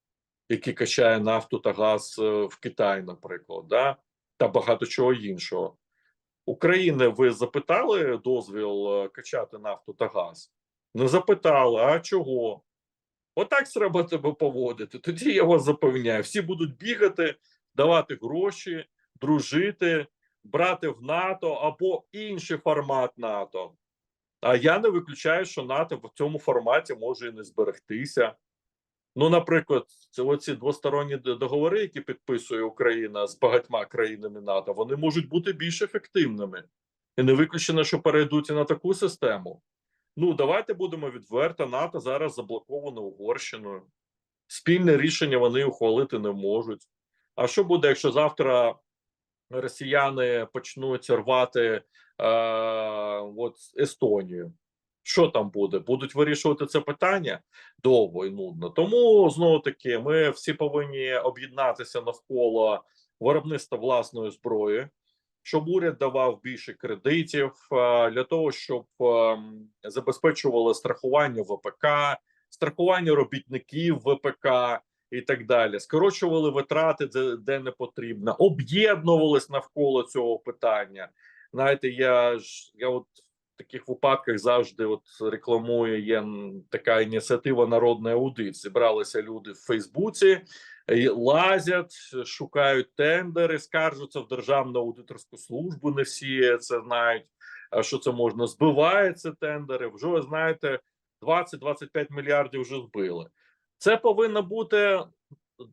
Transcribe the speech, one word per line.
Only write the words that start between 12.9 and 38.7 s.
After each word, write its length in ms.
Отак 340
треба 340
тебе 300
поводити. 640
Тоді 340
я 120
вас 200
запевняю, 580
всі 180
будуть 360
бігати, 580
давати 480
гроші, 600
дружити, 840
брати 440
в 140
нато 500
або 600
інший 460
формат 600
нато. 540
А 160
я 220
не 100
виключаю, 560
що 180
нато 340
в 180
цьому 240
форматі 560
може 340
і 40
не 120
зберегтися. 880
Ну, 140
наприклад, 540
це 120
оці 320
двосторонні 600
д-, 180
договори, 460
які 200
підписує 600
Україна 640
з 120
багатьма 460
країнами 560
нато, 320
вони 240
можуть 320
бути 240
більш 300
ефективними. 840
І 60
не 100
виключено, 520
що 180
перейдуть 480
і 20
на 120
таку 300